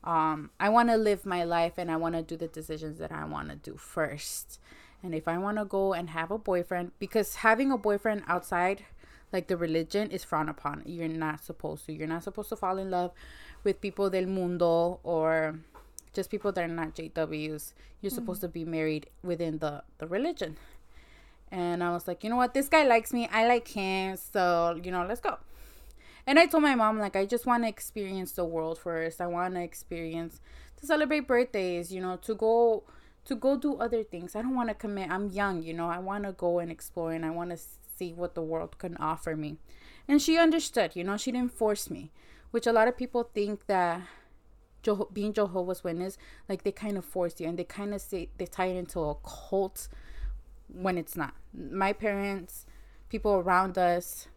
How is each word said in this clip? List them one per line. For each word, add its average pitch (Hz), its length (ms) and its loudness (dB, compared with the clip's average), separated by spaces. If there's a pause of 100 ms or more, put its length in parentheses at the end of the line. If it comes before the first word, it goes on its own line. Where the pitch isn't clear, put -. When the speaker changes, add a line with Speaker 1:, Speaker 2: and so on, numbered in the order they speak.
Speaker 1:
Um, 156 540 2
I 196 100 2
wanna 233 280 8
live 208 300 2
my 180 180 0
life, 170 320 0
and 175 140 -4
I 160 60 0
wanna 165 260 0
do 160 140 -8
the 165 120 -6
decisions 156 500 -10
that 160 140 -8
I 151 120 -6
wanna 147 320 -8
do - 200 -12
first. - 840 -6 (440)
And 175 120 -6
if 160 140 -4
I 170 100 0
wanna 208 260 -2
go 196 280 2
and 170 180 -2
have 165 200 -4
a 214 80 -2
boyfriend," 180 600 -2
because 202 380 -2
having 233 340 6
a 254 80 2
boyfriend 208 480 2
outside, 180 580 0 (480)
like, 185 160 -2
the 180 100 2
religion 165 520 0
is 190 140 -6
frowned 151 240 0
upon. 151 380 -6
You're 165 220 -4
not 160 360 -4
supposed 156 420 -8
to. 160 60 -8
You're 156 160 -6
not 165 160 -2
supposed 202 240 -6
to 220 80 -4
fall 190 220 0
in 190 120 -4
love 180 220 2 (500)
with 196 200 2
people 196 260 0
del 185 180 2
mundo 175 760 2
or 160 580 2 (540)
just 190 160 -2
people 208 220 -2
that 180 120 0
are 165 40 -2
not 165 260 -4
J 160 160 -10
Ws. 156 640 -4 (260)
You're 202 100 -4
supposed 233 300 -4
Speaker 2:
Mm-hmm. 185 60 -4
Speaker 1:
to 170 60 -6
be 165 120 -6
married 156 460 -2 (120)
within 165 360 -2
the, 147 240 -4 (160)
the 160 80 -8
religion. 185 500 -2 (960)
And 175 340 -2
I 175 80 0
was 175 160 -4
like, 175 160 -6
"You 214 60 -2
know 240 60 2
what? 247 180 2
This 277 140 2
guy 311 160 8
likes 233 280 6
me. 233 160 0
I 220 180 4
like 240 220 4
him. 190 480 -2
So, 170 680 2
you 180 80 -8
know, 180 160 -2
let's 226 140 -4
go." - 180 -2 (880)
And 277 120 8
I 339 80 10
told 320 160 4
my 285 120 6
mom, 220 240 4
like, 202 180 -2
"I 196 100 4
just 233 200 -2
wanna 233 220 4
experience 190 640 -6
the 180 120 -2
world 165 340 -2
first. 165 420 -4
I 180 60 -2
wanna 175 340 -2
experience, 165 800 -8 (360)
to - 100 -16
celebrate 302 340 4
birthdays, 190 720 0
you 185 80 -6
know, 185 160 -4
to - 180 -4
go, 226 500 4 (400)
to 277 100 -4
go 262 220 4
do 277 200 0
other 233 260 0
things. 175 340 -10
I 214 60 -4
don't 254 120 0
wanna 233 200 0
commit. 202 360 -4
I'm 202 200 -2
young, 185 320 0
you 160 120 -6
know. 170 140 -2
I 170 100 -2
wanna 196 340 -4
go 175 260 2
and 170 120 -2
explore, 165 420 -6
and 165 120 -4
I 160 60 -2
wanna 170 260 -6 (400)
see 175 160 -6
what 175 220 -6
the 170 80 -4
world 160 360 -4
can 175 200 -8
offer 160 380 -2
me." 151 200 -6 (500)
And 285 140 8
she 320 180 4
understood, 320 580 4
you 175 80 -4
know. 202 120 -2
She 240 160 -4
didn't 247 200 0
force 214 380 0
me, - 200 -10 (400)
which 233 160 0
a 233 60 4
lot 226 160 8
of 247 80 0
people 240 380 -2
think 208 320 -2
that 180 360 2 (800)
Jeho-, 208 280 2
being 208 200 -2
Jehovah's 185 500 0
Witness, 175 340 -4 (320)
like, 190 140 -4
they 202 100 0
kinda 202 300 -4
force 175 380 -4
you, 160 80 -4
and 170 100 -4
they 175 60 -4
kinda 202 340 -6
say, 180 300 -6 (100)
they 180 80 -4
tie 185 200 -2
it 185 100 0
into 180 240 -6
a 151 240 -2
cult - 640 -2 (800)
when 180 300 -2
it's - 180 -8
not. 147 180 -4 (180)
My 190 400 -2
parents, 196 720 -4 (440)
people 214 260 0
around 185 440 4
us 175 580 2